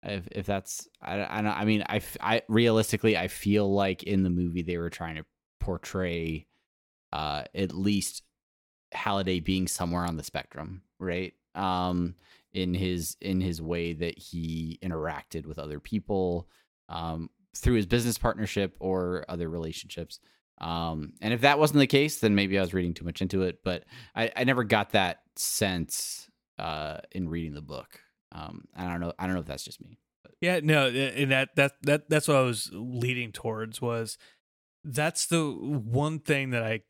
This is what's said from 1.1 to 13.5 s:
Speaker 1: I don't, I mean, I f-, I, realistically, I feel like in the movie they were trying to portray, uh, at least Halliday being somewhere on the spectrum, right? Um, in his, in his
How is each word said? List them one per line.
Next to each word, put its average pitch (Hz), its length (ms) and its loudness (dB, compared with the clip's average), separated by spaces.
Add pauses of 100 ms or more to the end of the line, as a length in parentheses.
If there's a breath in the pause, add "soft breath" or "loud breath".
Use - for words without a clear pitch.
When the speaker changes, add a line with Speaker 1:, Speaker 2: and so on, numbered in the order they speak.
Speaker 1:
I - 20 0
don't, 107 160 0
I 101 80 0
mean, 107 220 4
I 107 100 0
f-, - 240 -6
I, 113 260 2
realistically, 110 680 4
I 87 120 0
feel 101 440 4
like 98 300 2
in 95 200 2
the 92 60 4
movie 87 320 0
they 85 160 -2
were 85 140 -2
trying 82 240 -8
to 78 100 -10 (340)
portray, 85 880 -2 (680)
uh, 76 300 -4 (120)
at 95 180 -2
least 95 500 0 (680)
Halliday 95 480 0
being 92 280 0
somewhere 87 380 -2
on 82 120 -4
the 78 60 -8
spectrum, 85 580 -10 (180)
right? 92 340 -4 (220)
Um, 90 600 0 (360 soft breath)
in 90 220 0
his, 90 480 -2
in 92 200 0
his 87 200 0